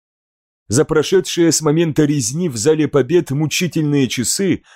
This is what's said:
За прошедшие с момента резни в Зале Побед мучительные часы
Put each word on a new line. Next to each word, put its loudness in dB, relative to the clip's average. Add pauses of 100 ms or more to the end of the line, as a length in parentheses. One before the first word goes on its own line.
(680)
За 2
прошедшие 0
с 0
момента 2
резни -2
в -8
Зале 2
Побед 0
мучительные 0
часы -2 (120)